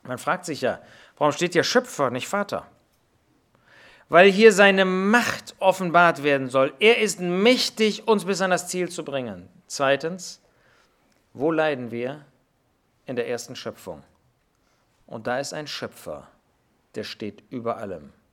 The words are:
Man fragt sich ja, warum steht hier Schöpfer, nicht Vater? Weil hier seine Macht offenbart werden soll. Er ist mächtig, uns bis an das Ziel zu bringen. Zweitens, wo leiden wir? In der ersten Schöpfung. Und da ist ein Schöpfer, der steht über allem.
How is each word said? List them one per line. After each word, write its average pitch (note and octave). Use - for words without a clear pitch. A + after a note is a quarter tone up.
Man B2+
fragt -
sich D3+
ja, A2+
warum D3
steht F3
hier D#3
Schöpfer, -
nicht B2
Vater? G3+
Weil F#3
hier G#3+
seine F#3+
Macht G3
offenbart F3
werden C#3
soll. C3+
Er A3+
ist F3+
mächtig, G#3
uns G3+
bis F#3+
an F#3
das F3+
Ziel F3+
zu E3+
bringen. A#2+
Zweitens, C#3+
wo C#3
leiden D3+
wir? B2+
In B2+
der A#2+
ersten B2
Schöpfung. -
Und A2+
da B2
ist C#3+
ein D3+
Schöpfer, D#2+
der G#2+
steht -
über A#2
allem. F2+